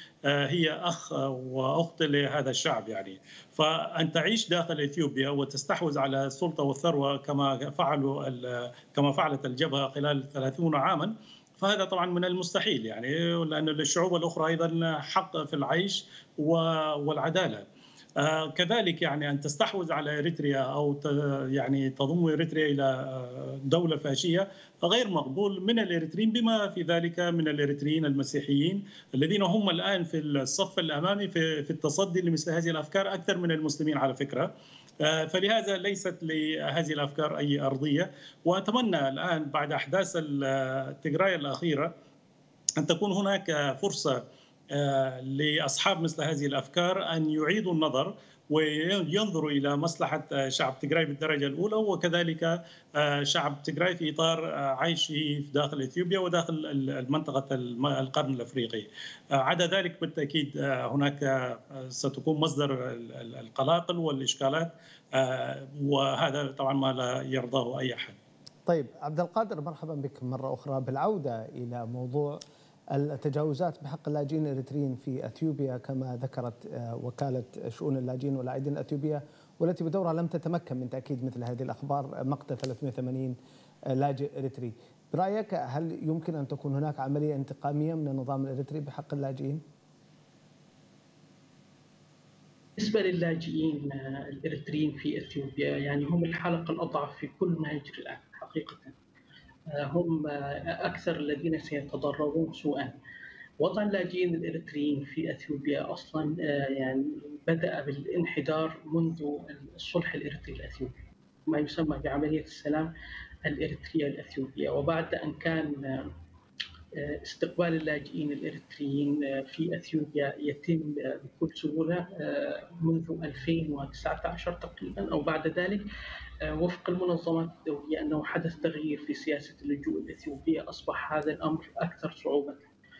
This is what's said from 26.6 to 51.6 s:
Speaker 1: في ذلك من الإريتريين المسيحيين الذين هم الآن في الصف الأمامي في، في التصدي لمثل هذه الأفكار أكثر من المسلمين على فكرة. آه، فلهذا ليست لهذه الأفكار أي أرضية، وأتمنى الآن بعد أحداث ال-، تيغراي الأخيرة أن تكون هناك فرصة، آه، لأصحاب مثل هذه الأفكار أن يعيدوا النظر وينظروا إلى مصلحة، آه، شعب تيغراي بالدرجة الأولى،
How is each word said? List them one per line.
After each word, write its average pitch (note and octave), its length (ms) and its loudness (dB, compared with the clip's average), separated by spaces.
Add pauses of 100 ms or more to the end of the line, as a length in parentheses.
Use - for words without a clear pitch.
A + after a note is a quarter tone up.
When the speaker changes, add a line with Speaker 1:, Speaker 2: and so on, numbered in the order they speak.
Speaker 1:
في F3+ 140 -4
ذلك E3+ 380 2
من E3+ 280 4
الإريتريين D3 560 2
المسيحيين C#3+ 800 2 (300)
الذين E3+ 280 4
هم G3 280 4
الآن F3+ 340 2
في E3 140 -2
الصف D3+ 600 0
الأمامي F3+ 500 0
في، D#3+ 340 2
في D3 80 -8
التصدي F3 500 2
لمثل E3+ 320 2
هذه E3+ 180 2
الأفكار F#3+ 440 0
أكثر F3+ 240 0
من F3 120 0
المسلمين D#3 480 2
على C3 160 2
فكرة. C#3+ 400 -2 (460)
آه، D#3 240 4
فلهذا F#3+ 520 2
ليست F#3 460 -2
لهذه D#3 720 0
الأفكار D3+ 460 0
أي C#3+ 220 2
أرضية، C#3+ 500 2 (340)
وأتمنى F#3+ 640 4
الآن D#3 360 0
بعد D3 280 0
أحداث C#3+ 440 0
ال-، C3+ 840 0
تيغراي F3+ 340 4
الأخيرة D3 600 0 (840)
أن D3 80 2
تكون F3+ 260 2
هناك E3+ 720 2
فرصة، C#3+ 420 0 (460)
آه، C3+ 500 2
لأصحاب D3+ 800 0
مثل D#3+ 220 0
هذه D3 240 0
الأفكار F3 560 2
أن D#3+ 280 2
يعيدوا F3 420 2
النظر D#3 420 2 (360)
وينظروا D#3+ 1000 2
إلى C#3+ 260 2
مصلحة، D#3 560 0
آه، C3+ 160 2
شعب C3+ 300 0
تيغراي D#3 260 2
بالدرجة C#3+ 420 0
الأولى، F3+ 300 0